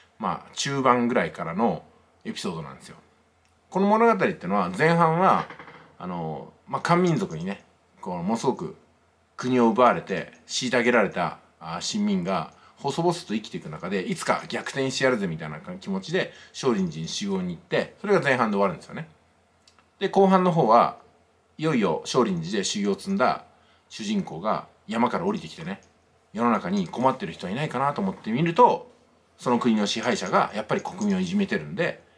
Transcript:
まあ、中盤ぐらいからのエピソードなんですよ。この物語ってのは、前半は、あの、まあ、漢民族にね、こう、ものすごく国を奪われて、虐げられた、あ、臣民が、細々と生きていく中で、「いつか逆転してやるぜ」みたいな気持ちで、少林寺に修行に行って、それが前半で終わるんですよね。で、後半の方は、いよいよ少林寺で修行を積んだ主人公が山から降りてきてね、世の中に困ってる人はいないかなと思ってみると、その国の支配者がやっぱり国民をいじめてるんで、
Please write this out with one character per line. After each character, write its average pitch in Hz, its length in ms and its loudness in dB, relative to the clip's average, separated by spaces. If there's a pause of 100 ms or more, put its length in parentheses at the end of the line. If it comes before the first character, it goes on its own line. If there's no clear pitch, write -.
(200)
ま 92 280 -4
あ、 - 60 -20
中 139 280 -4
盤 120 260 4
ぐ 120 60 0
ら 104 120 2
い 80 60 -6
か 90 120 -10
ら 82 100 -6
の 95 300 0 (420)
エ 113 60 -10
ピ - 80 -12
ソ 98 120 -6
ー 85 40 -8
ド 82 60 -10
な 69 120 -14
ん - 40 -20
で - 60 -20
す - 60 -20
よ。 - 80 -20 (720)
こ 185 100 -2
の 196 80 4
物 220 180 6
語 208 200 4
っ 98 80 0
て - 140 -14
の 95 80 -2
は、 90 200 0
前 147 140 4
半 170 300 4
は、 120 280 4 (520)
あ 90 80 -10
の、 80 460 -8 (140)
ま 139 120 -6
あ、 - 20 -12
漢 170 180 4
民 175 180 4
族 101 200 -4
に 82 80 -8
ね、 196 180 -8 (380)
こ 95 120 -8
う、 85 100 -6
も 95 60 -2
の 113 80 0
す 131 80 -4
ご 120 100 2
く 82 200 -10 (600)
国 127 240 0
を 117 100 6
奪 117 160 6
わ 110 80 6
れ 85 80 -6
て、 87 320 -6 (140)
虐 123 360 0
げ 120 80 2
ら 117 120 6
れ 90 60 0
た、 80 300 -4 (200)
あ、 82 220 -8
臣 104 240 -2
民 98 180 0
が、 90 300 -4 (240)
細 139 240 -4
々 170 120 4
と - 200 -8
生 113 80 -2
き - 80 -14
て - 80 -10
い - 40 -12
く - 80 -14
中 80 200 -10
で、 98 180 -2
「い 190 80 -4
つ - 80 -8
か 113 240 0
逆 113 200 -6
転 135 240 -4
し - 80 -6
て 135 60 2
や 131 40 4
る 123 80 2
ぜ」 98 80 -4
み 80 140 -6
た 80 80 -10
い - 20 -10
な 76 100 -12
気 92 300 -12
持 135 100 -2
ち - 140 -8
で、 175 180 -2 (220)
少 120 220 0
林 92 160 -2
寺 78 100 -10
に 82 60 -8
修 - 180 -8
行 95 160 -4
に 90 140 -6
行 - 40 -14
っ - 20 -20
て、 - 380 -4
そ - 60 -10
れ 202 80 2
が 165 80 4
前 135 160 2
半 113 140 2
で 101 40 -2
終 98 60 2
わ 98 60 4
る 82 80 -4
ん - 20 -12
で - 60 -20
す - 20 -20
よ - 80 -18
ね。 160 160 -12 (880)
で、 190 120 -2
後 190 180 6
半 185 160 6
の 180 80 4
方 156 160 4
は、 107 300 6 (600)
い 147 60 -8
よ 160 100 2
い 123 60 2
よ 87 260 0
少 127 180 4
林 90 280 -2
寺 104 80 -2
で 95 40 0
修 104 180 -2
行 101 100 2
を - 20 2
積 - 160 -6
ん 98 80 0
だ 107 280 0 (440)
主 - 140 -12
人 180 180 0
公 80 180 -8
が 98 280 -4 (200)
山 113 220 0
か 104 80 -4
ら 85 80 -4
降 101 60 0
り 180 80 -2
て - 80 -12
き - 80 -18
て - 80 -14
ね、 95 180 -10 (520)
世 117 100 -4
の 240 80 2
中 139 180 -2
に 185 180 0
困 - 240 0
っ 262 60 -2
て 202 80 -8
る 160 80 -8
人 - 140 -10
は 90 40 -6
い 104 40 -6
な 143 80 -4
い 156 60 -4
か - 100 -4
な 143 140 0
と - 80 -6
思 95 100 0
っ - 40 -6
て - 160 -8
み 131 120 2
る 170 100 2
と、 226 380 4 (460)
そ - 120 -4
の 120 100 4
国 113 160 4
の 104 100 2
支 110 160 -2
配 113 160 0
者 - 120 -6
が 185 260 2
や - 80 -6
っ - 20 -20
ぱ 135 100 -4
り - 60 -4
国 196 240 -6
民 196 100 0
を 185 40 0
い 185 60 -2
じ 175 100 -4
め 202 100 0
て 202 120 -2
る 151 80 -10
ん 147 100 -12
で、 - 280 -4 (140)